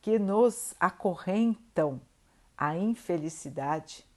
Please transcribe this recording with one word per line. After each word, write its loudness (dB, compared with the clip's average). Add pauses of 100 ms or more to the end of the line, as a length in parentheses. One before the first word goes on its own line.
que 2
nos 2
acorrentam 0 (560)
à -2
infelicidade -4 (120)